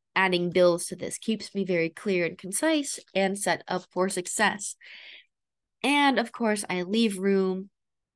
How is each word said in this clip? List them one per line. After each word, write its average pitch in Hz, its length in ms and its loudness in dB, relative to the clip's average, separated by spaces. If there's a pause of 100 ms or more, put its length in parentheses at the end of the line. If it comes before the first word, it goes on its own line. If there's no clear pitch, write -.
(160)
adding 175 360 2
bills 175 360 4
to 180 80 -10
this - 220 -8
keeps - 380 -4
me 196 80 -2
very 175 260 0
clear 180 360 -2
and 170 120 -6
concise 294 640 -2 (160)
and 196 240 0
set 180 280 0
up 185 240 -4
for 185 180 0
success. 196 640 -2 (1080)
And 277 380 2
of 233 120 -2
course, 208 380 -2
I 180 120 -2
leave 202 380 2
room 190 500 0 (460)